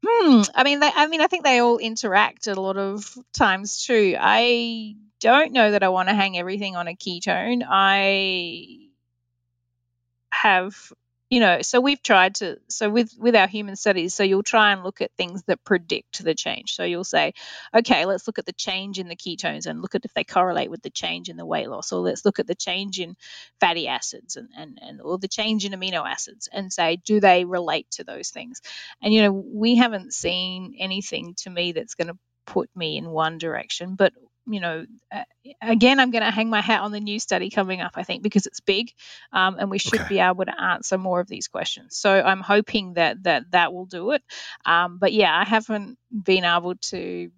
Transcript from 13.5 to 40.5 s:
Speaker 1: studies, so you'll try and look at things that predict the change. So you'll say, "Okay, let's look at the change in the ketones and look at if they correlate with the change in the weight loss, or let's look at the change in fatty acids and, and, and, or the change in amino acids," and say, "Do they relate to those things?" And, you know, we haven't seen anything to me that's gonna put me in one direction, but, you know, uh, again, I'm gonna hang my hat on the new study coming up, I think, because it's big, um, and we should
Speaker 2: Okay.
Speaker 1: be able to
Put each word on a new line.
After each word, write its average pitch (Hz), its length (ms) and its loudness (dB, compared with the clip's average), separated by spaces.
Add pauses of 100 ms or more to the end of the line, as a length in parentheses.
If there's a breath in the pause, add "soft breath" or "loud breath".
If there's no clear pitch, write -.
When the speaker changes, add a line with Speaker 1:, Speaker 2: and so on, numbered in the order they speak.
Speaker 1:
studies, 185 400 0
so 208 80 0
you'll 190 180 4
try 214 300 4
and 190 120 -4
look 190 160 -10
at - 160 -4
things 180 280 -8
that 175 200 -2
predict - 600 -4
the 160 100 0
change. - 400 -6
So - 100 -8
you'll 175 200 -4
say, 156 300 0 (380 loud breath)
"Okay, 214 360 2
let's 190 180 -4
look - 140 -8
at - 80 -8
the - 60 -12
change 190 440 -8
in 185 100 -8
the 170 80 -12
ketones 160 520 -8
and 156 120 -8
look 180 140 -10
at - 120 -4
if - 100 -14
they 151 80 -4
correlate 170 480 0
with 165 100 -12
the 135 80 -12
change 175 400 -8
in 165 80 -16
the 170 80 -12
weight 165 240 -4
loss, - 220 -10
or 185 80 -2
let's 180 260 -2
look 202 140 0
at - 80 -4
the 180 80 -4
change 190 440 -8
in 175 160 -10 (440 loud breath)
fatty 170 280 2
acids - 500 -8
and, 120 200 -18
and, 156 240 -18
and, - 200 -20
or 180 180 -6
the 190 80 -8
change 214 380 -2
in 196 80 -6
amino 185 300 -4
acids," - 480 -8
and 190 220 -8
say, 170 220 0 (100)
"Do 214 140 4
they 180 260 6
relate 175 460 -4
to - 120 -12
those - 280 -12
things?" 247 300 -16 (380 loud breath)
And, 214 140 2
you 220 80 8
know, 202 100 6
we 208 440 0
haven't 226 400 2
seen 185 640 -6
anything 190 640 -8
to 190 80 -14
me 175 220 -4
that's - 200 -8
gonna 170 240 -8 (300)
put - 280 -4
me 156 220 -6
in 165 140 -10
one 160 260 -2
direction, 165 560 -8
but, 190 180 2 (360)
you 214 120 -6
know, 165 240 -6 (280)
uh, - 120 -10 (380)
again, 233 380 4
I'm 254 100 6
gonna 220 220 0
hang 220 180 -2
my 214 120 2
hat 202 200 2
on 208 100 -4
the 208 80 -6
new 208 200 -6
study 190 320 -4
coming 190 300 -2
up, 165 140 -8
I - 60 -8
think, 180 220 -8
because 202 240 2
it's - 140 -16
big, 208 300 -2 (400 loud breath)
um, 190 280 2
and 196 100 -2
we 190 80 -4
should 208 240 -2
Speaker 2:
Okay. - 60 -8
Speaker 1:
be 196 120 0
able 185 260 4
to - 140 -8